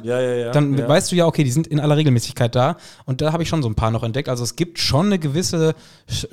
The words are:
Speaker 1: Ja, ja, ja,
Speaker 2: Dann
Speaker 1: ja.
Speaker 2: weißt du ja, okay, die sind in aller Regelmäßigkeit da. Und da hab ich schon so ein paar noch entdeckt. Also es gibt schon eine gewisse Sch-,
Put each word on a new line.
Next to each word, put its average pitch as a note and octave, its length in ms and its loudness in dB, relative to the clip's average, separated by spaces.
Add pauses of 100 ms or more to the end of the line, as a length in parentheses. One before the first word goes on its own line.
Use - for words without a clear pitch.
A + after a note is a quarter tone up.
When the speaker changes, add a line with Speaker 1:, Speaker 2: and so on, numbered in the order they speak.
Speaker 1:
Ja, A#2+ 160 0
ja, B2+ 140 0
ja, A#2+ 180 -2
Speaker 2:
Dann C#3+ 260 2
Speaker 1:
ja. B2+ 100 -2
Speaker 2:
weißt F3 260 2
du - 20 -2
ja, E3+ 100 4
okay, D#3 200 2
die B2 60 0
sind D#3 160 0
in D3 120 -2
aller D3 160 2
Regelmäßigkeit B2+ 580 2
da. C3+ 220 2 (300)
Und C3 160 -4
da D3+ 100 0
hab E3 80 -2
ich D#3+ 80 -2
schon D#3+ 160 0
so A2+ 60 0
ein G#2+ 60 -4
paar A2+ 160 0
noch A2+ 120 -2
entdeckt. A#2+ 240 -4
Also B2 160 -4
es A#2 140 -6
gibt F3 200 -4
schon D3 280 0
eine G3 140 2
gewisse D#3+ 540 0 (380)
Sch-, - 220 -6